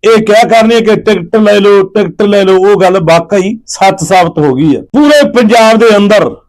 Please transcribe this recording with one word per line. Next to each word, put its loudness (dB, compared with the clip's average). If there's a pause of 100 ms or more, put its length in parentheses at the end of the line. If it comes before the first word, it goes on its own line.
ਇਹ 2
ਕਿਆ 2
ਕਰਨੀ 2
ਹੈ 0
ਕਿ 0
ਟਿਕਟ -4
ਲੈ 2
ਲਓ, 2
ਟਿਕਟ -4
ਲੈ 0
ਲਓ, 2
ਉਹ 2
ਗੱਲ 0
ਵਾਕਈ -2 (120)
ਸੱਚ -2
ਸਾਬਤ -2
ਹੋ 0
ਗਈ 0
ਹੈ। -8 (120)
ਪੂਰੇ 2
ਪੰਜਾਬ 2
ਦੇ 2
ਅੰਦਰ 0 (200)